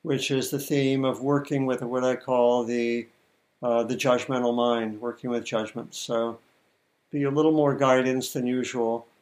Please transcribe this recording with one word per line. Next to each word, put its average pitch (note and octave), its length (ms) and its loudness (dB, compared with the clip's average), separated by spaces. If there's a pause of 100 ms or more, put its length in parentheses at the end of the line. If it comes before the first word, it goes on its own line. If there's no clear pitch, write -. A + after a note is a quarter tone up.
which C#3 300 -2
is C3 180 0
the C#3 100 -4
theme C3+ 460 0
of B2+ 160 -2
working C#3 460 0
with B2+ 160 -2
what B2+ 200 -2
I B2+ 120 2
call B2 480 2
the, A#2 440 -2 (540)
uh, A#2 220 0
the A#2+ 120 -2
judgmental B2 600 0
mind, A2+ 460 0
working A#2+ 280 -8
with A#2+ 140 -4
judgment. A2 500 -6
So A#2 460 -4 (720)
be C#3+ 120 -2
a C#3 80 0
little D#3 200 4
more C#3+ 240 4
guidance B2+ 560 2
than B2 160 -4
usual A#2+ 600 -2 (140)